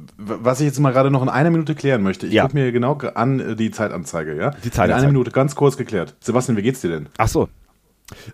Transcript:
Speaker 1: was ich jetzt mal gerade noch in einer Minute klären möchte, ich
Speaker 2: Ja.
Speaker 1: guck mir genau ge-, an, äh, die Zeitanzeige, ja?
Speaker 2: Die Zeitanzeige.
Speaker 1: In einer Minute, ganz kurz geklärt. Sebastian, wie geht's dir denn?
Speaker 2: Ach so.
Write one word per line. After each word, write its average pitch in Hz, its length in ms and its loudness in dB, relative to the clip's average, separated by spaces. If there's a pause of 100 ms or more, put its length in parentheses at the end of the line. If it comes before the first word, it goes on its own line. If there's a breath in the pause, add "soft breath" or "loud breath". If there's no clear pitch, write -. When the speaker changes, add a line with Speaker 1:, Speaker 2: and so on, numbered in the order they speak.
(160)
Speaker 1:
was 113 440 -2
ich 151 60 2
jetzt 143 120 -2
mal 143 140 4
gerade 135 180 4
noch 135 120 2
in 131 60 0
einer 139 220 2
Minute 160 240 0
klären 135 280 0
möchte, 95 260 -2
ich - 40 -8
Speaker 2:
Ja. 101 120 6
Speaker 1:
guck - 100 0
mir 135 180 2
genau 123 220 0
ge-, 135 200 -6
an, 127 260 0
äh, 107 160 -6
die 110 160 -2
Zeitanzeige, 80 640 -6
ja? 101 140 -2
Speaker 2:
Die 120 200 -8
Zeitanzeige. 92 220 2
Speaker 1:
In 117 60 2
einer 135 100 4
Minute, 135 240 2
ganz 139 240 0
kurz 143 200 2
geklärt. 101 440 -6
Sebastian, 120 360 0
wie 101 60 0
geht's 131 180 -2
dir 87 100 -2
denn? 78 180 -6 (100)
Speaker 2:
Ach 113 100 2
so. 127 200 2 (840 loud breath)